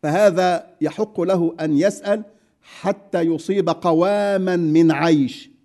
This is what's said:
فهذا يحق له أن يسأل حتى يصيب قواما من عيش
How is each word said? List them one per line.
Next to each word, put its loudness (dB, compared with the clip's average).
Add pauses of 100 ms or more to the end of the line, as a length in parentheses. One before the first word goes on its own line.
فهذا 2 (140)
يحق -4
له 0
أن -2
يسأل -2 (380)
حتى -6
يصيب -2
قواما 0
من 4
عيش 0 (160)